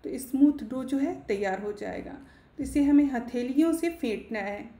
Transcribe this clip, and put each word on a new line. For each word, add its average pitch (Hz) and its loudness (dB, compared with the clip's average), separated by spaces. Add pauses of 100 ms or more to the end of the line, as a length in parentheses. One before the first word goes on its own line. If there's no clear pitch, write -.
तो 269 -6
स्मूथ 285 2
डो 262 -6
जो 269 -2
है, 330 -2
तैयार 196 -4
हो 208 -6
जाएगा। - -10 (420)
तो 285 -6
इसे 285 2
हमें 285 6
हथेलियों 254 0
से 339 -2
फेंटना 226 -6
है। 202 -8 (100)